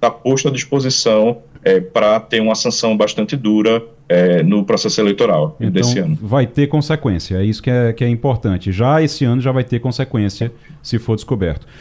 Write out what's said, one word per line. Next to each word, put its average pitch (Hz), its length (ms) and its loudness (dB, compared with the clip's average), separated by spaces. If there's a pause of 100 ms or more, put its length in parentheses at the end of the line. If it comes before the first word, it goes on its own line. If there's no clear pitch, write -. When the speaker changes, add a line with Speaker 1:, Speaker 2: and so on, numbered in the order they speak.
Speaker 1:
tá 117 100 2
posto - 380 0
à - 20 -2
disposição, 123 880 0 (260)
é, 95 160 4
pra 107 380 2
ter 110 220 -2
uma 110 160 0
sanção 113 400 -2
bastante 107 400 -2
dura, 107 480 2 (240)
é, 87 340 4
no 101 220 2
processo 104 380 -2
eleitoral 101 580 2
Speaker 2:
Então, 110 100 -2
Speaker 1:
desse 117 280 0
ano. 90 240 -2
Speaker 2:
vai 120 240 0
ter 143 200 -2
consequência, 143 680 -2
é 95 80 0
isso 107 180 -2
que - 60 -4
é, 120 240 2
que 113 100 -4
é 120 60 0
importante. 110 640 -2
Já 131 300 2
esse 151 220 -2
ano 123 180 2
já 131 100 0
vai 127 120 0
ter 120 160 -2
consequência, 117 680 -2 (320)
se - 160 -2
for 110 160 -2
descoberto. 95 520 -4 (140)